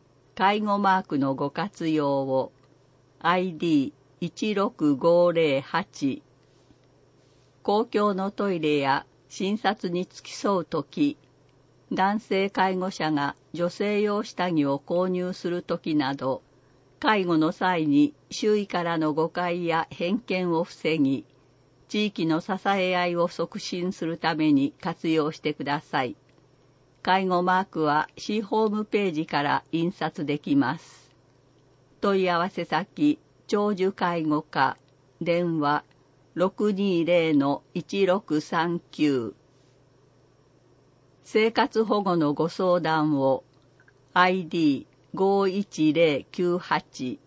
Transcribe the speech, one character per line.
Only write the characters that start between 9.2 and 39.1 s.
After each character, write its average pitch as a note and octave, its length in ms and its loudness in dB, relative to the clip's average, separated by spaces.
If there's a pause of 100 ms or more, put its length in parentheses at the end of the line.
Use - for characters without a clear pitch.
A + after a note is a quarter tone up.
診 G3 280 -2
察 G3 360 -2
に F3+ 120 -2
付 - 240 -18
き - 40 -14
添 G3 280 0
う D#3 40 -6
と D#3 180 -4
き、 - 340 -2 (720)
男 G3+ 280 0
性 G3 300 -2
介 F#3+ 280 0
護 F#3 120 -4
者 D#3 220 -4
が C#3+ 240 -2 (180)
女 F3 160 -2
性 G#3 320 -2
用 G#3 220 -2
下 F#3 280 -4
着 D3+ 140 2
を C#3 140 0
購 F3+ 280 -2
入 F3+ 260 -2
す - 160 -8
る F3 120 -4
と F3 160 -4
き D#3+ 160 -4
な C#3 220 0
ど、 C3 260 -4 (580)
介 G#3+ 260 2
護 E3+ 120 2
の D#3 140 2
際 F3+ 340 0
に D3 280 4 (160)
周 G#3+ 280 0
囲 G#3 80 -2
か F3 180 -2
ら E3+ 140 -2
の D#3 160 0
誤 D#3+ 160 0
解 F3 360 -4
や E3 240 0
偏 F#3 300 -2
見 F3+ 340 -2
を E3 100 2
防 - 340 -4
ぎ、 C3+ 280 0 (640)
地 G#3+ 180 0
域 E3+ 180 -4
の D#3+ 140 2
支 F#3+ 140 -6 (240)
え F#3 180 0
合 F3+ 120 0
い F3 100 -2
を F3 100 2
促 F3 320 -8
進 F3+ 320 -4
す F3 140 -8
る E3 120 -4
た E3 160 -2
め D#3 200 2
に C#3 260 2
活 E3+ 300 -6
用 D#3+ 220 0
し - 80 -12
て D3+ 140 -2
く C3+ 120 -12
だ C#3+ 160 -4
さ C#3 240 -2
い。 - 100 -8 (880)
介 F#3+ 220 2
護 F3+ 180 2
マ F#3 160 2
ー F#3+ 60 -2
ク D#3+ 160 -6
は D3+ 340 2
市 G#3+ 260 -4
ホ A3 260 0
ー - 20 -4
ム G#3+ 160 -4
ペ G3+ 240 0
ー - 20 -2
ジ D#3 140 -4
か D3 180 -2
ら C3+ 280 0
印 E3 200 -2
刷 D#3+ 340 -6
で D3 140 -2
き C#3+ 160 -2
ま C#3 240 2
す。 - 320 -20 (880)
問 G3 220 2
い F#3 80 2
合 E3+ 100 2
わ F#3 100 0
せ E3+ 140 -6
先、 D#3 560 0 (280)
長 G#3 280 0
寿 F#3 160 0
介 F3 320 -2
護 D3+ 180 0
課。 C3+ 360 -2 (440)
電 E3+ 380 0
話、 D3 240 0 (500)
六 F#3+ 380 0
二 F#3+ 320 0
零 E3 300 2
の C#3 300 2 (100)
一 G3 320 -2
六 F3+ 340 0
三 E3+ 400 -2 (120)
九。 C3+ 440 0 (1900)